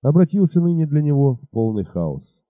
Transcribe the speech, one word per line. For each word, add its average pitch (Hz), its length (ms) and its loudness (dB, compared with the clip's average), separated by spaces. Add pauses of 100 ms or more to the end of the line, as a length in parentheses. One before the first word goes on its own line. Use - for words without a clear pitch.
обратился 175 580 2
ныне 170 260 0
для 147 140 -2
него 139 360 0
в - 120 -20
полный 110 360 -4
хаос. 78 640 -8